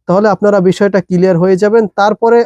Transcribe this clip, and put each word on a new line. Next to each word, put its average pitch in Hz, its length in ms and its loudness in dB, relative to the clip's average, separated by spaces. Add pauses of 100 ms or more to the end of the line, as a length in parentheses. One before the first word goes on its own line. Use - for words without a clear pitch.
তাহলে 202 220 0
আপনারা 202 320 0
বিষয়টা 190 400 0
ক্লিয়ার 185 380 -2
হয়ে 190 180 0
যাবেন। 214 300 0
তারপরে 226 600 0